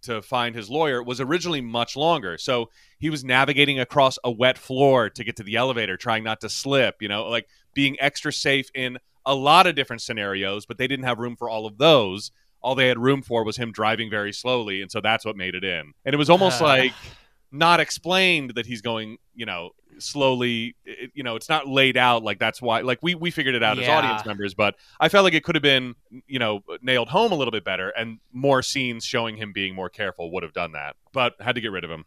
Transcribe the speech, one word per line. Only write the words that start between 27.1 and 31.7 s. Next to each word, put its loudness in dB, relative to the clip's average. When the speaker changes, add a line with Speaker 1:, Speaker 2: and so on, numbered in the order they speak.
Speaker 1:
a 0
little -2
bit -4
better, -4
and -8
more 2
scenes -4
showing -2
him -10
being -2
more -6
careful -8
would -4
have -12
done -4
that, -10
but 0
had -2
to -6
get -6